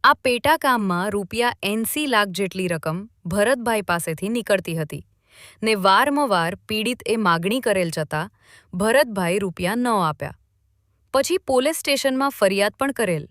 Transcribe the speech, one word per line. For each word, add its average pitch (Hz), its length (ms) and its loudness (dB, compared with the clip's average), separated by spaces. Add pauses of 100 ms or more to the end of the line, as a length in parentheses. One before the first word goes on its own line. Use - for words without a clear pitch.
આ 269 100 6 (100)
પેટા 254 340 2
કામમાં 208 540 0
રૂપિયા 220 520 -2
એંસી 220 440 -2
લાખ 208 300 2
જેટલી 185 300 -4
રકમ 165 320 -4 (260)
ભરતભાઈ 220 560 0
પાસેથી 170 480 -4
નીકળતી 196 480 -2
હતી 151 220 -6 (640)
ને 220 100 2 (120)
વારંવાર 202 720 4 (120)
પીડિત 220 400 -4
એ 220 100 0
માગણી 190 440 2
કરેલ 185 300 0
છતાં 156 400 -6 (420)
ભરતભાઈ 202 680 2
રૂપિયા 185 360 -4
ન 247 140 0
આપ્યા. 160 480 -2 (760)
પછી 277 340 0
પોલીસ 269 360 0
સ્ટેશનમાં 269 560 -2
ફરિયાદ 202 400 2
પણ 269 220 -2
કરેલ 170 300 -2